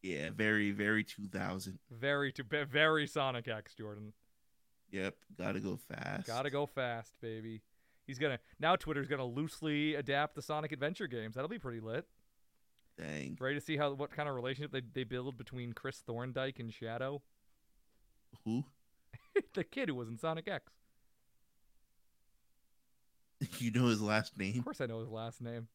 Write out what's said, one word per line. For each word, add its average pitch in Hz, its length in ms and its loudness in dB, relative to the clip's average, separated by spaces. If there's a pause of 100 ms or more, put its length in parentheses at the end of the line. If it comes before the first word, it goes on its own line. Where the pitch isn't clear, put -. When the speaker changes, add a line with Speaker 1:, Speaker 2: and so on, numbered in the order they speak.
Speaker 1:
Yeah, 82 320 0
very, 107 380 6
very 104 300 4
two 101 260 -6
thousand. 95 500 -4 (120)
Speaker 2:
Very, 139 420 0
too, 139 100 -6
ve-, 143 220 0
very 151 420 6
Sonic 131 420 0
X, 107 260 -6
Jordan. 107 380 -10 (800)
Speaker 1:
Yep, 95 260 -2 (220)
gotta 101 220 0
go 98 160 0
fast. - 500 -4
Speaker 2:
Gotta 131 240 0
go 139 160 2
fast, 120 560 -4
baby. 110 400 -6 (440)
He's 131 120 -6
gonna, 139 200 4 (220)
now 165 160 6
Twitter's 147 320 0
gonna 135 160 0
loosely 151 720 0
adapt 143 400 2
the 147 80 -6
Sonic 151 300 -2
Adventure 151 340 -2
games. 113 300 -4
That'll 139 120 -2
be 226 100 -4
pretty 120 220 -4
lit. 113 260 -4 (920)
Speaker 1:
Dang. 76 420 -4
Speaker 2:
Ready 131 140 2
to 143 80 -2
see 156 160 0
how, 143 160 2
what 143 160 -4
kind 147 180 -2
of 139 60 -2
relationship 131 380 -2
they, 131 100 -2 (100)
they 131 120 0
build 123 340 -4
between 120 340 -6
Chris - 340 -6
Thorndyke 127 520 -2
and 117 160 -6
Shadow? 127 480 -4 (1200)
Speaker 1:
Who? 117 200 2 (400)
Speaker 2:
<laughs> - 500 -2
The 185 100 0
kid 262 240 -2
who 143 60 0
was 120 140 -4
in 113 100 -6
Sonic 160 300 -2
X. - 220 -6 (2750)
Speaker 1:
<laughs> - 180 -4
You 120 120 2
know 123 160 8
his 110 160 8
last 107 360 4
name? 101 200 2
Speaker 2:
Of 123 60 0
course - 160 -6
I 131 60 2
know 113 140 -4
his 113 80 -6
last 113 340 -6
name. 117 320 -6